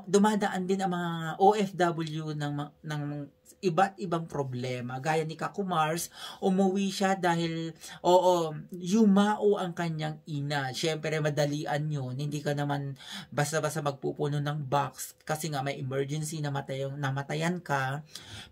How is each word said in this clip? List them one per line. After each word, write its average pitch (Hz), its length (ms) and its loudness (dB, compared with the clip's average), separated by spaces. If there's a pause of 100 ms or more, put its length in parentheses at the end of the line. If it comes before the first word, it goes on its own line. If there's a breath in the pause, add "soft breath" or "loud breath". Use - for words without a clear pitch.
dumadaan 196 580 4
din 190 140 0
ang 190 160 0
mga 175 180 -4 (300)
O 208 160 8
F 196 160 0
W 160 640 0
ng 147 160 -2
ma-, 143 180 -6 (140)
ng 151 160 -4 (600)
iba't 180 320 2
ibang 165 320 -4
problema. 127 720 -4
Gaya 156 240 0
ni 156 160 -8
Kakumars, 170 720 0 (320 loud breath)
umuwi 190 480 4
siya 190 240 2
dahil, 170 560 0 (320 loud breath)
oo, 175 480 6 (160)
yumao 202 880 6
ang 180 160 -2
kanyang 156 560 -4
ina. 143 480 -2
Siyempre, 156 480 -2
madalian 147 640 0
yun. 131 240 -2
Hindi 147 320 -4
ka 147 80 0
naman 143 480 -2 (320 loud breath)
basta-basta 147 480 0
magpupuno 147 560 -2
ng 147 320 -2
box 135 560 -2
kasi 156 240 -4
nga 139 160 -4
may 143 160 -4
emergency, 147 640 -4
namatay 139 400 -4
yung, 139 160 -6
namatayan 151 640 -2
ka. 139 400 -2 (480 loud breath)